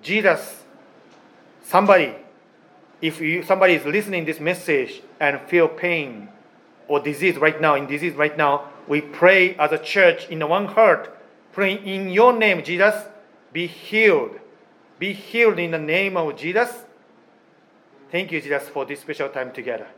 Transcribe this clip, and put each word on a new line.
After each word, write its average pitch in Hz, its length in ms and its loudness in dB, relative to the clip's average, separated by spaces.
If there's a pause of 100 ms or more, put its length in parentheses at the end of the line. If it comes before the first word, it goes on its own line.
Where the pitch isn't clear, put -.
Jesus, 196 640 -2 (960)
somebody, 185 520 4 (880)
if 156 180 -4
you, 165 220 -2
somebody 185 320 4
is 135 100 -2
listening 180 400 -4
this 151 160 -6
message 156 640 -4 (180)
and 143 220 0
feel 170 260 2
pain 143 640 -6 (580)
or 147 120 0
disease 147 360 -2
right 156 240 2
now, 156 140 4
in 139 120 -2
disease 147 280 -6
right 147 240 0
now, 143 320 0 (180)
we 147 140 0
pray 180 540 4
as 151 160 0
a 160 60 -2
church 175 520 2
in 160 80 -8
the 151 80 -4
one 185 180 0
heart, 196 500 2 (380)
praying 202 340 -4
in 190 220 -6
your 220 240 6
name, 208 320 0
Jesus, 175 300 2 (580)
be 170 140 -6
healed. 170 760 0 (580)
Be 190 140 -6
healed 208 460 0
in 170 140 -4
the 160 60 -4
name 185 380 -2
of 156 220 -4
Jesus. 214 340 -2 (1400)
Thank 175 220 -6
you, 156 80 -4
Jesus, 143 300 -4
for 135 160 -6
this 139 140 -12
special 147 280 -8
time 131 240 -8
together. 117 440 -10